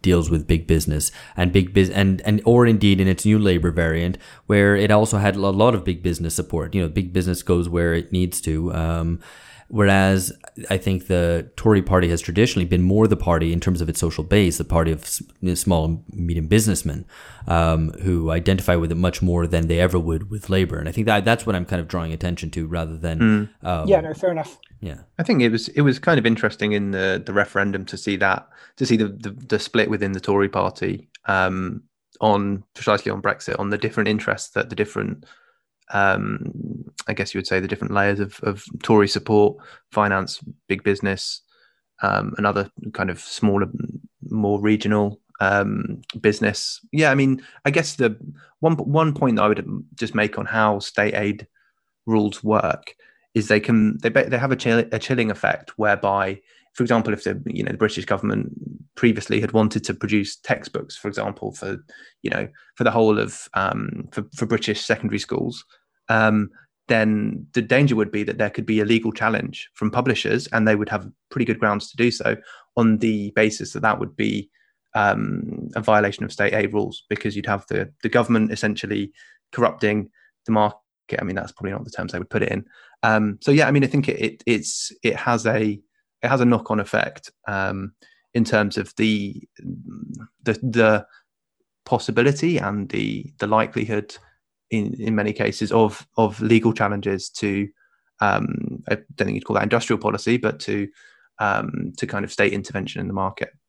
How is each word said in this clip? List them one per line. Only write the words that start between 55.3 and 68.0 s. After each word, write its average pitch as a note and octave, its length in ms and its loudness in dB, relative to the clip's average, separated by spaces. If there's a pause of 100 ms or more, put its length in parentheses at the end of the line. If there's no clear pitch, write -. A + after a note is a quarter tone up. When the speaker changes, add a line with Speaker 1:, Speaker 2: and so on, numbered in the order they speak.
Speaker 2:
whereby, G2 640 0 (320)
for B2 120 -2
example, A2+ 280 2
if - 120 -6
the, G2 220 -4
you - 180 -6
know, G2+ 80 -4
the G2+ 40 -6
British G#2 280 -2
government G#2 480 -2 (420)
previously A2 460 0
had G#2 100 -4
wanted G#2+ 320 2
to - 100 -6
produce G#2 440 -2
textbooks, - 600 -6
for - 120 -10
example, G#2 440 -8
for, - 320 -10 (380)
you - 80 -6
know, - 180 -4 (280)
for A#2+ 80 -2
the A2 80 4
whole A2 260 4
of, G#2+ 360 -6
um, G2+ 580 -4
for, A2 120 -8 (120)
for A#2 100 -4
British A2 360 -2
secondary G#2+ 360 -2
schools, - 460 -6 (440)
um, G#2+ 400 2 (380)
then G#2+ 580 0 (100)
the B2 80 0
danger B2 340 4
would G#2+ 160 0